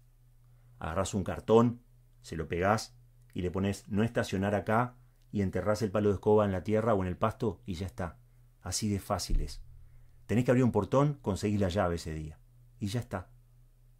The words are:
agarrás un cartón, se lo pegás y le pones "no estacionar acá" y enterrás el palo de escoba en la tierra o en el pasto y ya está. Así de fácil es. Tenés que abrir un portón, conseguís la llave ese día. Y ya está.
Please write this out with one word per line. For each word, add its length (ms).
agarrás 360
un 100
cartón, 580
se 140
lo 100
pegás 500
y 100
le 80
pones 380
"no 140
estacionar 520
acá" 420
y 100
enterrás 400
el 80
palo 180
de 80
escoba 280
en 80
la 120
tierra 300
o 80
en 60
el 80
pasto 480
y 100
ya 120
está. 320
Así 280
de 100
fácil 420
es. 220
Tenés 180
que 60
abrir 140
un 80
portón, 500
conseguís 380
la 80
llave 280
ese 160
día. 260
Y 100
ya 120
está. 280